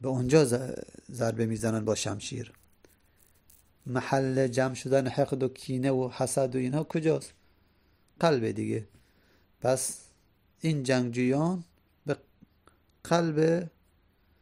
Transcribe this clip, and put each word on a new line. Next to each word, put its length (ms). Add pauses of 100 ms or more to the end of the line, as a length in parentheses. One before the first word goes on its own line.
به 80
اونجا 360
ز-، 300 (380)
ضربه 340
میزنن 380
با 100
شمشیر. 580 (1300)
محل 600
جمع 280
شدن 320
حقد 360
و 60
کینه 420
و 180
حسد 460
و 40
اینها 260
کجاست؟ 480 (880)
قلب 300
دیگه. 380 (720)
پس 400 (600)
این 200
جنگجویان 840 (420)
به 100 (880)
قلب 640 (720)